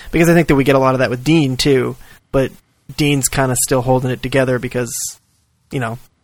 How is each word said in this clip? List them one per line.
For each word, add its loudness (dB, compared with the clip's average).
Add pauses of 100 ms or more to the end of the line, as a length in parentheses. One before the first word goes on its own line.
(100)
because 2
I 4
think 4
that 4
we 2
get 4
a 4
lot 2
of -2
that 0
with -6
Dean 2
too, 0 (360)
but 0 (460)
Dean's 0
kinda -2 (120)
still 0
holding 0
it -8
together 0
because, -6 (800)
you -6
know, -6 (260)